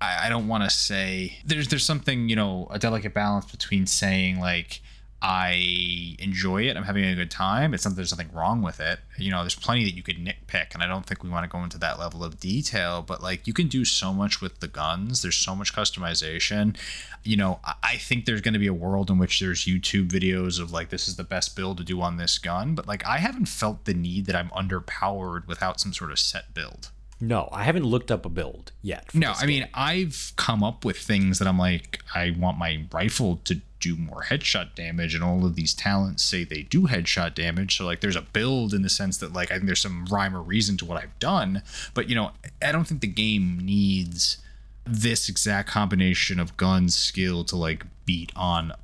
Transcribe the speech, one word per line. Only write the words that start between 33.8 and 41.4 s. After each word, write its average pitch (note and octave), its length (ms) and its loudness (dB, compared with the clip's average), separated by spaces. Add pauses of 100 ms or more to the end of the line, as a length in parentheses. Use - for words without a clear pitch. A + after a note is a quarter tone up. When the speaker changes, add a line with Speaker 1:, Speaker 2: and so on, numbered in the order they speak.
Speaker 1:
do E2+ 160 0
more D#2+ 280 -6
headshot - 520 0
damage," E2+ 400 -2
and E2 80 2
all F2+ 200 4
of E2+ 120 2
these D#2+ 180 0
talents G2 480 2
say F2+ 220 0
they D#2 180 -6
do F3+ 240 4
headshot F2 480 2
damage. E2+ 420 0
So, F#2+ 80 -2
like, E2+ 160 -2
there's G2 140 2
a E2 80 -2
build A#2 500 0
in G2+ 100 4
the F#2+ 60 2
sense F#2+ 280 0
that, E2 160 -6
like, F2+ 180 -2
I F#2 40 0
think F#2+ 120 0
there's F#2 140 2
some F2+ 260 -2
rhyme G2 300 0
or F2+ 60 -6
reason G2 340 2
to F2+ 80 -4
what E2+ 180 -4
I've - 160 -14
done. A#2 440 2 (300)